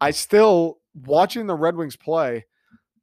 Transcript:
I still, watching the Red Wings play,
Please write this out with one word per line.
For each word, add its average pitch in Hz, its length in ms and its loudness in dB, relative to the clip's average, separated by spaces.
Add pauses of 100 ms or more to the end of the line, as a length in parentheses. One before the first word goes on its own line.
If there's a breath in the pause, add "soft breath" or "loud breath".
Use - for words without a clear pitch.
I 147 120 -2
still, 185 640 2 (160)
watching 160 520 0
the 180 100 -4
Red 165 180 -2
Wings 160 220 -8
play, 139 500 -4 (560 soft breath)